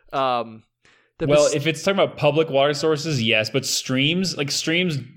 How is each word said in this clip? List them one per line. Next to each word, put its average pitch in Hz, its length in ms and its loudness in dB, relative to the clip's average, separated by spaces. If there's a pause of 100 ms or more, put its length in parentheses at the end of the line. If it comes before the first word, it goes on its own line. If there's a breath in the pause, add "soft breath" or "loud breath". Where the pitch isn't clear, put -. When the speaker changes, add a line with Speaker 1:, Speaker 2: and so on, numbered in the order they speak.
(140 soft breath)
Speaker 1:
Um, 120 500 -4 (540 soft breath)
the 160 100 -4
Speaker 2:
Well, 147 200 6
Speaker 1:
Pac- 139 80 0
Speaker 2:
if 143 120 -2
it's 160 140 -2
talking 196 180 0
about 143 180 0
public 151 320 2
water 139 240 2
sources, 147 500 -2
yes, 110 260 2
but 135 160 -2
streams, 156 720 -2
like, 143 140 -4
streams 165 460 -2 (200)